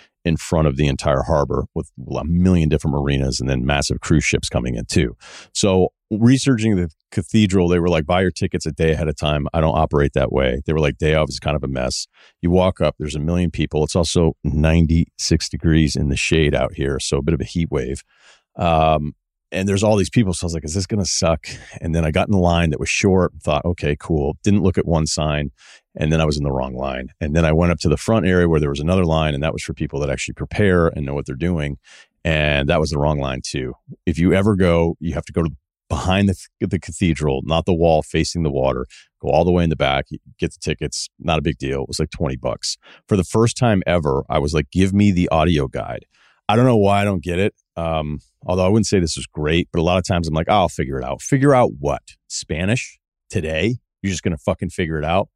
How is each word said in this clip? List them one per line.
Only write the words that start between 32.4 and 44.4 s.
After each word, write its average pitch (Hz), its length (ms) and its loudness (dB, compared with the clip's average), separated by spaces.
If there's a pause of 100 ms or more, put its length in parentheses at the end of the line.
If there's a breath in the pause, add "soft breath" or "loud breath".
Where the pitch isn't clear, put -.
that 85 100 4
was 78 120 0
the 73 80 -2
wrong 73 200 2
line 65 240 -4
too. 64 320 -8 (320)
If 80 120 -2
you 87 140 4
ever 98 220 2
go, 85 460 2
you 85 140 -6
have 85 100 -6
to - 80 -18
go 87 100 0
to 80 80 0 (380)
behind 98 400 2
the, 92 80 0 (240)
the 98 180 -2
cathedral, 76 640 -2
not 82 200 0
the 95 100 0
wall 82 280 2
facing 82 400 -2
the 78 80 0
water. 65 340 -2 (360 loud breath)
Go 71 100 -6
all 80 140 4
the 87 60 2
way 87 140 4
in 82 60 2
the 76 60 -2
back, 69 300 0 (320)
get 85 140 -4
the - 80 -20
tickets. - 480 -6 (100)
Not 80 200 0
a 73 40 -2
big 76 140 -2
deal. 67 240 -6
It 67 80 -8
was, - 100 -8
like, 78 120 -2
twenty 67 260 -6
bucks. 62 400 -6 (320 loud breath)
For 110 80 2
the 92 80 4
first 113 320 2
time 110 300 2
ever, 73 420 0
I 76 100 0
was 76 140 -2